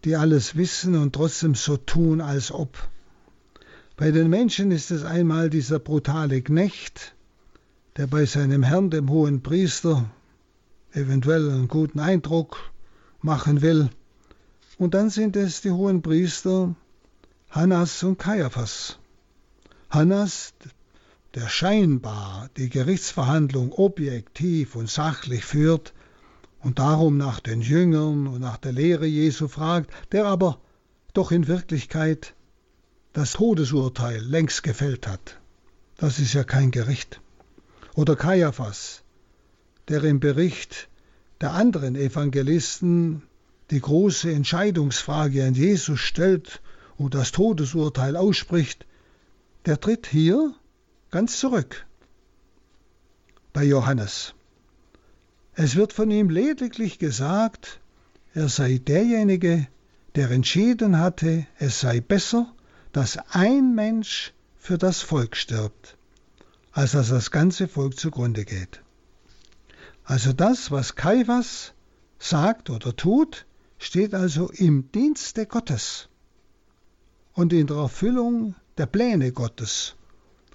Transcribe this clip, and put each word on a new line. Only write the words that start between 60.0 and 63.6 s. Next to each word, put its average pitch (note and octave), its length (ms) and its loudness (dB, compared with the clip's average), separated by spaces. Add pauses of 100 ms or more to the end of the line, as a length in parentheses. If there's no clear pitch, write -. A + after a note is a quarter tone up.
der C#3 160 0
entschieden G3 680 2
hatte, E3 480 0 (100)
es C3+ 220 -4
sei A#2+ 220 0
besser, A#3 520 0 (380)
dass C3+ 260 -2 (140)
ein B3 420 4